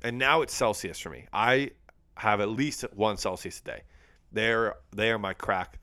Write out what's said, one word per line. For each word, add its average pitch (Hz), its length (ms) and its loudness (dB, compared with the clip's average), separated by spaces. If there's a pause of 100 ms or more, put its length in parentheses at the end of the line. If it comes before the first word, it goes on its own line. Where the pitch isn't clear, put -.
And 117 160 -2
now 143 240 4
it's - 120 -6
Celsius 101 440 -2
for - 120 -12
me. 65 220 -14
I 127 380 4 (460)
have 104 240 2
at 101 100 2
least 143 320 -2 (120)
one 104 220 2
Celsius 92 440 -6
a - 40 -20
day. - 180 -10 (480)
They're, 113 440 0 (200)
they 110 160 2
are 113 80 2
my 98 140 -4
crack. - 500 -2